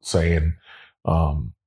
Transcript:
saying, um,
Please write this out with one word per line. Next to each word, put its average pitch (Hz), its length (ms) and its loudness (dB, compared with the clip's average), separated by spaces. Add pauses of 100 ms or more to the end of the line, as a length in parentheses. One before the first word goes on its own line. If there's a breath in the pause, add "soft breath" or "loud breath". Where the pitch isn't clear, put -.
saying, 82 520 0 (520 loud breath)
um, 76 480 0 (140)